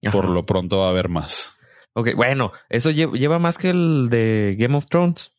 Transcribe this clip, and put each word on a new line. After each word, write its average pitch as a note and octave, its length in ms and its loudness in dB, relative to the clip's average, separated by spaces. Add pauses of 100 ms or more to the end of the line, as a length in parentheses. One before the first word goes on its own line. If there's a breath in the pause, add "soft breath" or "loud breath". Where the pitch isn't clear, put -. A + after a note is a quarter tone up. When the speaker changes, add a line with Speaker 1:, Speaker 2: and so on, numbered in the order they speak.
Speaker 1:
Ajá. G#2 80 0
Speaker 2:
Por F#2+ 160 2
lo F2 160 0
pronto F#2 340 -2
va F#2+ 80 2
a F#2 40 2
haber F2+ 180 0
más. - 480 -6 (360 soft breath)
Speaker 1:
Ok, A#2 220 -2
bueno, B2 380 0 (160 loud breath)
eso A#2+ 220 0
lle-, D#3 260 0
lleva D3+ 220 2
más E3+ 180 0
que F#3 140 0
el D#3+ 380 2
de A2 480 2
Game B2 200 2
of C#3+ 80 -4
Thrones. F3 540 0